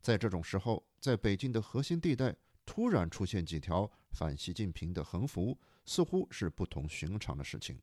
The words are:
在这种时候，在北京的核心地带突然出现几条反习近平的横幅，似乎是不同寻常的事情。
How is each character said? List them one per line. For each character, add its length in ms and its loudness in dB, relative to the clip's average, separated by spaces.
在 160 6
这 120 2
种 120 0
时 160 -2
候， 240 2
在 160 4
北 180 4
京 160 -2
的 100 2
核 220 -2
心 160 0
地 160 4
带 180 2
突 220 0
然 220 4
出 160 -2
现 200 0
几 140 -4
条 320 0
反 240 0
习 160 -6
近 180 -2
平 220 -6
的 100 -2
横 240 -2
幅， 300 -2
似 160 0
乎 300 2
是 180 -2
不 160 -4
同 220 -6
寻 320 -4
常 180 -4
的 60 -6
事 160 -8
情。 240 -10